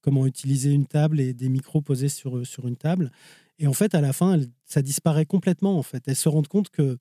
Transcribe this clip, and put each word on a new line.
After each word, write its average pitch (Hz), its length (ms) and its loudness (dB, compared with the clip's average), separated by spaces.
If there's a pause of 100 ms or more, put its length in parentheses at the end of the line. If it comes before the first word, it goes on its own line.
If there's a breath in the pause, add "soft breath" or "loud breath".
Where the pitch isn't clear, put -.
comment 135 260 2
utiliser 135 460 -2
une 143 140 2
table 151 340 0
et 127 140 -2
des 127 160 -4
micros 135 320 -2
posés 139 260 -2
sur, 131 300 -6
euh, 123 60 -6
sur 123 240 -12
une 120 80 -6
table. 160 340 -2 (480 loud breath)
Et 151 80 0
en 135 80 2
fait, - 200 2
à 165 60 4
la 139 140 2
fin, 185 200 2
elles, 143 120 2 (180)
ça - 180 -2
disparaît 151 440 0
complètement, 190 520 0
en 139 40 -2
fait. 127 240 -8
Elles 135 100 -2
se - 140 0
rendent 151 180 0
compte 202 220 0
que 135 300 0